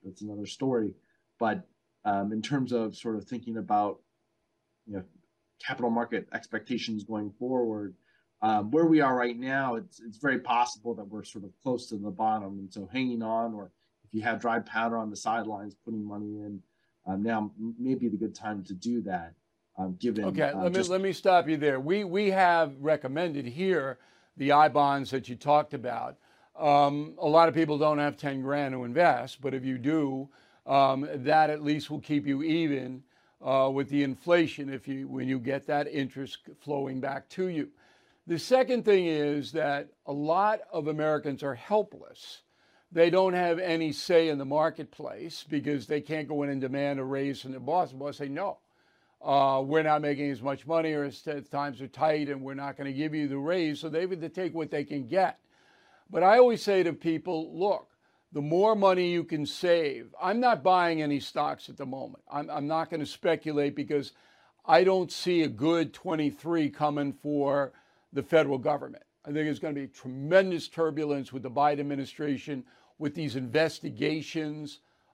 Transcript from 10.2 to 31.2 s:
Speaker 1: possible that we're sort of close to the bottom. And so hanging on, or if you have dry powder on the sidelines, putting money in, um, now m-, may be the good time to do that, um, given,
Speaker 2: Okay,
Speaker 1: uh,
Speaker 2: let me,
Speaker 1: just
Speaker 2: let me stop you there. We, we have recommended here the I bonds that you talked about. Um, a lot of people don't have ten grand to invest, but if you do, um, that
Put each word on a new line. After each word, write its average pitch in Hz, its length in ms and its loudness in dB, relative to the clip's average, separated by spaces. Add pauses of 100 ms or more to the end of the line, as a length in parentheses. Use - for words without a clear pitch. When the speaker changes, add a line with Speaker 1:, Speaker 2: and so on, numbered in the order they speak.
Speaker 1:
possible 117 560 -2
that 101 120 -12
we're 101 180 -12
sort 101 200 -14
of 110 60 -16 (120)
close 123 260 -4
to 110 80 -8
the 101 140 -6
bottom. 101 480 -2
And 95 140 -14
so 98 180 -12
hanging 123 320 -2
on, 113 300 -2
or 101 180 -12 (360)
if - 80 -16
you 110 80 -4
have 113 180 -2
dry 117 200 0
powder 113 360 -2
on 110 140 -4
the 101 60 -12
sidelines, 107 580 -4 (100)
putting 113 180 -6
money 104 360 -10
in, 104 240 -12 (440)
um, 95 160 -2
now 110 360 -2
m-, 113 200 -8
may 127 180 -2
be 117 120 -2
the 104 80 -2
good 104 180 -4
time 104 300 -10
to 98 80 -12
do 113 300 -4
that, 87 320 -6 (420)
um, 92 240 -6
given, 110 240 -2
Speaker 2:
Okay, 156 180 -2
Speaker 1:
uh, 147 200 0
Speaker 2:
let 180 100 0
me, 185 60 0
Speaker 1:
just 185 100 0
Speaker 2:
let 190 140 0
me 196 100 -2
stop 180 360 4
you 156 100 0
there. 139 220 2
We, 190 240 0
we 190 260 0
have 170 500 4
recommended 147 640 -2
here 139 540 -2 (400)
the 143 140 4
I 151 160 10
bonds 139 420 2
that 131 180 -4
you 120 80 -8
talked 147 380 2
about. 120 420 -6 (420)
Um, 147 600 4
a 160 100 0
lot 165 200 8
of 139 60 0
people 151 220 2
don't 151 220 2
have 147 180 0
ten 139 240 -6
grand 139 320 -2
to 127 120 -6
invest, 131 580 2
but 135 100 -4
if 131 120 -6
you 131 120 -4
do, 139 520 -2 (380)
um, 139 480 4
that 151 340 4